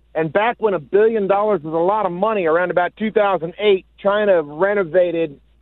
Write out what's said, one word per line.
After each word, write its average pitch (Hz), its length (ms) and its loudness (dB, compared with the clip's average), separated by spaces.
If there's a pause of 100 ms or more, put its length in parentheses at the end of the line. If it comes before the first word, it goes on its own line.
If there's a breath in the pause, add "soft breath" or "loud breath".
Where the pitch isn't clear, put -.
(140)
and 160 180 -4
back 214 260 0
when 202 160 0
a 160 60 -4
billion 202 480 0
dollars 202 340 0
was 156 120 -8
a - 20 -2
lot 196 280 0
of 180 60 -2
money, 196 360 -2
around 175 240 0
about 175 260 0
two 214 160 -4
thousand 185 460 0
eight, 196 280 2 (120)
China 202 440 2
renovated 165 960 -2 (240)